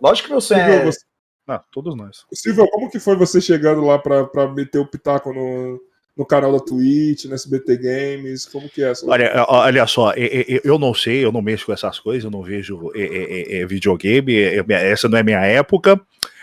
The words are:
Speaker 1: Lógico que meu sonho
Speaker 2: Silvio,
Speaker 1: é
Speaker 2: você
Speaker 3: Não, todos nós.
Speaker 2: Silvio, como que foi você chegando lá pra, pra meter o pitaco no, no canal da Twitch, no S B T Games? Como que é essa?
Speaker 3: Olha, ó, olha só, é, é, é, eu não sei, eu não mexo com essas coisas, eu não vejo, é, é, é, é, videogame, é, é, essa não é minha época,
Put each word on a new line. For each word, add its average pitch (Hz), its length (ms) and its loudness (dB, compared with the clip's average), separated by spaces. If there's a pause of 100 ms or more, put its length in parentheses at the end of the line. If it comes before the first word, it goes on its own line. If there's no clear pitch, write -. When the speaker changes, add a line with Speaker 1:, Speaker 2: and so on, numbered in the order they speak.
Speaker 1:
Lógico 180 260 2
que 294 60 -6
meu 262 80 2
sonho 196 200 2
Speaker 2:
Silvio, 185 140 6
Speaker 1:
é 165 100 4
Speaker 2:
você 160 140 -2 (480)
Speaker 3:
Não, 127 120 -6 (120)
todos 147 240 -8
nós. 104 380 -16
Speaker 2:
Silvio, 214 360 2
como 220 200 -4
que 220 100 -10
foi 196 160 2
você 180 260 4
chegando 151 440 2
lá 143 140 4
pra, 139 260 2
pra 139 220 -2
meter 139 320 -4
o 143 80 -2
pitaco 139 460 -4
no, 127 460 -8 (380)
no 139 80 -6
canal 139 260 2
da 139 80 2
Twitch, 139 680 0
no 135 100 -10
S 135 140 -12
B 135 100 -2
T 127 180 0
Games? 131 680 -6
Como 143 240 -14
que 143 120 -8
é 131 100 2
essa? - 160 -8
Speaker 3:
Olha, 123 400 2
ó, 127 120 4
olha 127 260 4
só, 110 280 2
é, 123 100 -4
é, 127 320 -2
é, 127 80 0
eu 147 160 2
não 131 140 0
sei, 123 300 -2
eu 110 80 0
não 113 100 -4
mexo 104 240 -4
com 107 80 -4
essas 98 260 -8
coisas, 117 240 -6
eu 110 80 -10
não 101 100 -10
vejo, 95 540 -10
é, 107 60 -6
é, 92 560 -8
é, 90 40 -4
é, 90 40 -4
videogame, 98 680 0
é, 101 220 2
é, 95 340 2
essa 107 160 0
não 113 120 4
é 110 40 4
minha 107 220 2
época, 170 560 4 (420)